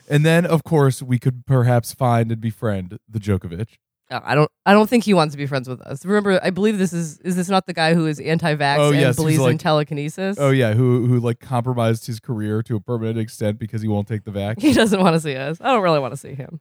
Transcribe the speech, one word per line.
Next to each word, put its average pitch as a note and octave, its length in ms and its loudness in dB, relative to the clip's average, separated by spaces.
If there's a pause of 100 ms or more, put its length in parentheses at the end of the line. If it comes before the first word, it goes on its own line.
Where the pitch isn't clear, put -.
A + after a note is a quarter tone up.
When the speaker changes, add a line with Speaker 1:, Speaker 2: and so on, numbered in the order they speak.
(100)
Speaker 1:
And D3 160 2
then, E3 200 4
of D#3+ 160 0
course, C#3 400 2
we B2 160 -2
could B2 280 -4
perhaps B2 480 2
find A#2 360 0
and A2+ 100 -6
befriend G#2 580 -6 (100)
the A2 100 -8
Djokovic. F#2+ 480 -4 (440)
Speaker 2:
Uh, A#2+ 120 -6
I - 120 -2
don't, D3+ 160 2 (160)
I G3 80 8
don't G#3+ 160 4
think A#3+ 140 2
he G#3 100 2
wants D#3 180 4
to C#3+ 60 -10
be C#3+ 80 -6
friends C3 240 -6
with B2+ 100 -10
us. - 240 -12
Remember, G3 380 2
I F3+ 80 0
believe G#3 260 0
this F#3 160 0
is, E3+ 280 -6
is F3+ 140 -4
this F3 140 -2
not F#3+ 180 0
the F3+ 60 -8
guy D#3+ 220 2
who E3 120 2
is D3+ 140 -4
anti-vax D3+ 580 0
Speaker 1:
Oh, D3 120 4
Speaker 2:
and C#3+ 100 4
Speaker 1:
yes, C3+ 60 4
he's B2 100 2
Speaker 2:
believes D#3 220 2
in C3+ 60 4
Speaker 1:
like, B2+ 140 2
Speaker 2:
telekinesis? D#3 800 -2
Speaker 1:
oh, C#3+ 120 2
yeah, B2 240 2
who, B2 320 2
who, B2 120 2
like, A#2 220 -2
compromised A#2 680 -2
his A2 140 -10
career G#2+ 440 -4
to A#2 120 -4
a G2+ 40 -4
permanent A2+ 380 -6
extent A2 400 -4
because A2 220 -8
he A2 80 -4
won't G#2 180 -2
take G#2+ 180 -6
the G#2+ 60 -12
vax? G2+ 300 -6
Speaker 2:
He C4+ 140 2
doesn't G#3+ 260 4
wanna E3+ 180 4
see D3+ 160 -4
us. C#3 280 -6
I B3+ 100 0
don't A3+ 100 2
really E3 160 2
wanna C3 200 -4
see - 160 -16
him. C3 260 -12